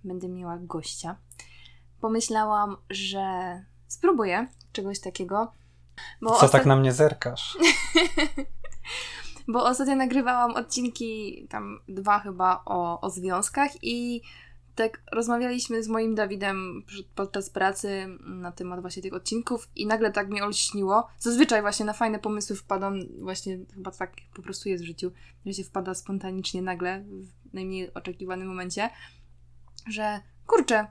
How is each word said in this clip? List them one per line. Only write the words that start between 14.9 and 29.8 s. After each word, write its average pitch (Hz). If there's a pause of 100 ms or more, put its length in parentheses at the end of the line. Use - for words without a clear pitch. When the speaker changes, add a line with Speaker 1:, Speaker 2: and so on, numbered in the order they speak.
Speaker 1:
rozmawialiśmy 233
z 220
moim 226
Dawidem 196
przy-, 196 (100)
podczas 196
pracy 196 (200)
na 180
temat 180
właśnie 175
tych 190
odcinków 226
i 208
nagle 220
tak 202
mnie 202
olśniło. 202 (100)
Zazwyczaj 240
właśnie 208
na 214
fajne 214
pomysły 208
wpadam, 196 (180)
właśnie 185 (160)
chyba 190
tak 185 (220)
po 196
prostu -
jest 175
w -
życiu, 180 (340)
że 196
się 190
wpada 185
spontanicznie 190
nagle 185 (460)
w -
najmniej 185
oczekiwanym 185
momencie, 185 (960)